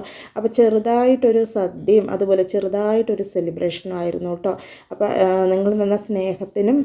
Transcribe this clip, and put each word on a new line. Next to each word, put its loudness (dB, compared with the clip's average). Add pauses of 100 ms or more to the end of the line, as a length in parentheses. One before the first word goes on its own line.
(320)
അപ്പോൾ -2
ചെറുതായിട്ടൊരു 2
സദ്യയും 0
അതുപോലെ 2
ചെറുതായിട്ടൊരു -2
സെലിബ്രേഷനും -4
ആയിരുന്നു -4
കേട്ടോ. -4 (360)
അപ്പോൾ, -2 (140)
ആ, 4 (180)
നിങ്ങൾ 2
തന്ന 0
സ്നേഹത്തിനും -2